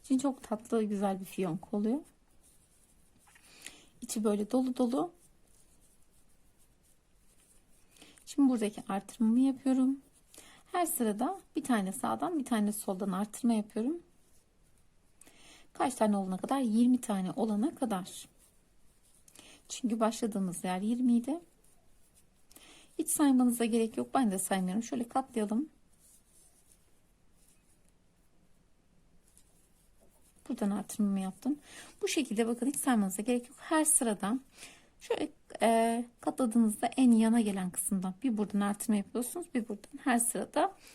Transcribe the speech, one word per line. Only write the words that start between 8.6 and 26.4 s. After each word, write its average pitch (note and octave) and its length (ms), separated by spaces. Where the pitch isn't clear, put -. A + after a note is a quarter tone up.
artırmamı A3 500
yapıyorum. C4 580
Her F4+ 140
sırada B3+ 560
bir D#4 80
tane G3 300
sağdan, C4 460
bir B3+ 60
tane G#3 280
soldan G3 380
artırma G#3+ 420
yapıyorum. A3 480
Kaç - 220
tane G#3 220
olana F#3 200
kadar? C4+ 220
Yirmi B3 420
tane F#3+ 300
olana A3+ 440
kadar. G3 520
Çünkü A3+ 300
başladığımız G#3 640
yer F#3 180
yirmi A#3+ 360
idi. C4+ 220
Hiç D#4+ 100
saymanıza B3 560
gerek A3+ 320
yok. B3 160
Ben B3+ 180
de F#3+ 80
saymıyorum. F#3+ 440
Şöyle A#3+ 260
katlayalım. A#3 600